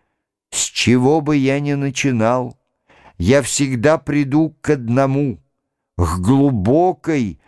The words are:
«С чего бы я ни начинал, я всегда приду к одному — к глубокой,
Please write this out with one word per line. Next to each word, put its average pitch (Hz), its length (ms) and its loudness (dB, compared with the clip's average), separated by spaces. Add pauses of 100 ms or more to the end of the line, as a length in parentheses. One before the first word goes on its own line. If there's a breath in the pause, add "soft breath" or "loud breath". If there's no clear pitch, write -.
(500)
«С - 140 -6
чего 127 580 0
бы 151 140 0
я 135 240 0
ни 143 120 -4
начинал, 127 840 -2 (580 soft breath)
я 127 240 4
всегда 135 560 0
приду 151 640 -2
к - 100 -12
одному — 135 680 -2 (560)
к 87 240 -2
глубокой, 135 1300 0